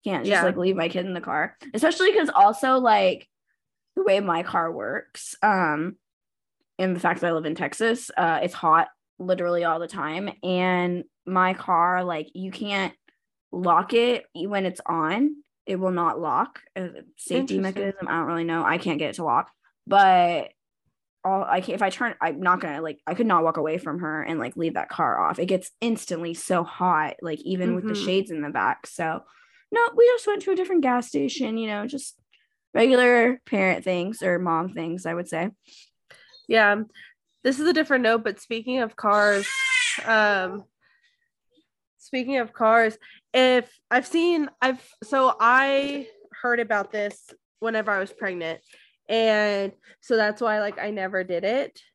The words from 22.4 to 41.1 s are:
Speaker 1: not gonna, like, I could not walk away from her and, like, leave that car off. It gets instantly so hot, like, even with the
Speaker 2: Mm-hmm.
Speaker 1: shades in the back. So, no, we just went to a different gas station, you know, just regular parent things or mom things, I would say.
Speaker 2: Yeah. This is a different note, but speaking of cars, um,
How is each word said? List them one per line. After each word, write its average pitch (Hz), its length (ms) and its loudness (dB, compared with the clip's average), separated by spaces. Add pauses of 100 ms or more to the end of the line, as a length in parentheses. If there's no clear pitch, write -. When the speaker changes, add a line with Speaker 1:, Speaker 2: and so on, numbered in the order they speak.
Speaker 1:
not 180 180 2
gonna, 156 220 -8
like, 156 260 -10
I 160 60 -4
could 226 140 0
not 175 180 4
walk 160 120 0
away 156 200 -2
from 170 220 -6
her 156 240 -6
and, 165 160 -6
like, 123 180 -8
leave 165 160 -4
that - 160 -6
car 120 320 -2
off. 80 180 -2
It 175 60 -2
gets 185 340 -4
instantly 170 540 -6
so 170 320 -2
hot, 156 560 0
like, 160 220 -6
even 180 320 -2
with 180 120 -6
the 214 60 -4
Speaker 2:
Mm-hmm. 202 120 -6
Speaker 1:
shades 190 260 0
in 160 100 -6
the 147 80 -6
back. 127 380 -2
So, 165 360 -6 (480)
no, 466 240 4
we 466 120 8
just 480 200 2
went 403 140 -2
to 381 100 -2
a 370 40 2
different 359 260 0
gas 247 260 0
station, 254 500 -4
you 226 100 -4
know, 208 200 -6
just 269 320 -12 (540)
regular 247 720 6
parent 190 400 0
things 185 360 -2
or 180 180 0
mom 175 340 -2
things, 170 320 -8
I 170 80 -4
would 175 160 -8
say. 170 220 -4 (960)
Speaker 2:
Yeah. 214 340 4 (600)
This 262 160 0
is 302 80 2
a 349 60 4
different 277 300 2
note, 226 200 2
but 214 180 -4
speaking 233 380 -4
of 226 180 -4
cars, 208 500 4 (580)
um, 202 600 2 (1300)